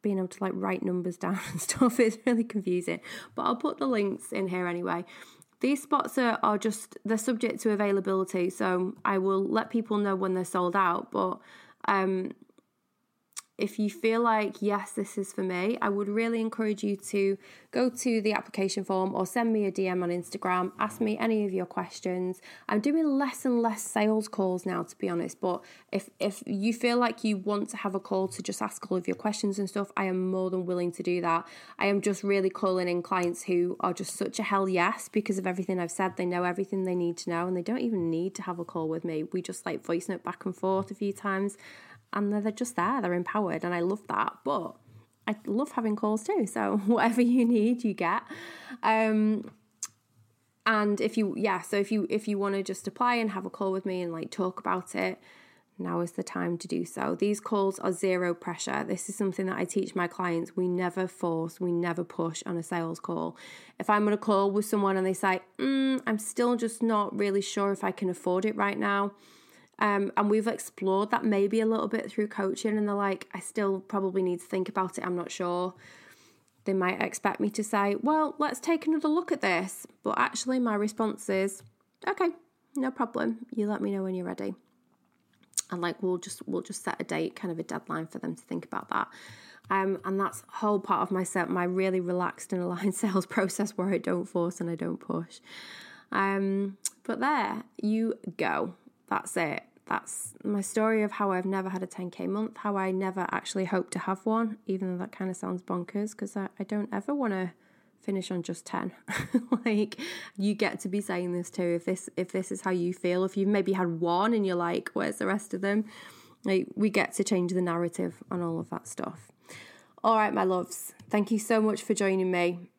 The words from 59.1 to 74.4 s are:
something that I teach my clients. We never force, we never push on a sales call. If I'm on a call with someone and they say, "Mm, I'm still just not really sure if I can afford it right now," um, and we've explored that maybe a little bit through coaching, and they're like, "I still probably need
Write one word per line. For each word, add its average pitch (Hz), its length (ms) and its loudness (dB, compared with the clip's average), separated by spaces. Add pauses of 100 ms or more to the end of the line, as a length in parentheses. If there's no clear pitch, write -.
something 190 320 0
that 190 100 -2
I 180 80 0
teach 190 300 -2
my 175 140 0
clients. 175 480 -2
We 180 100 0
never 180 400 0
force, 165 540 -2
we 180 100 0
never 170 320 0
push 165 420 -4
on 170 120 -4
a 165 80 -4
sales 165 340 -4
call. - 380 -6 (420)
If 202 100 -4
I'm 208 200 6
on 208 40 4
a 208 60 2
call 202 320 4
with 208 140 2
someone 196 320 2
and 185 100 2
they 190 80 2
say, 185 260 2 (180)
"Mm, 269 480 2
I'm 220 120 0
still 240 380 2
just 226 260 -2
not 208 340 2
really 202 240 2
sure 196 320 0
if 196 100 -2
I 190 100 0
can 185 180 0
afford 180 340 0
it 214 120 0
right 202 220 0
now," 202 340 0 (640)
um, 202 400 2
and 208 100 4
we've 214 180 4
explored 196 680 0
that - 120 0
maybe 202 360 4
a 220 40 2
little 220 240 2
bit 220 220 -2
through 208 180 -2
coaching, 208 480 0
and 208 100 2
they're 202 80 0
like, 196 380 -2
"I 185 80 -8
still 196 400 0
probably 190 420 0
need 175 180 0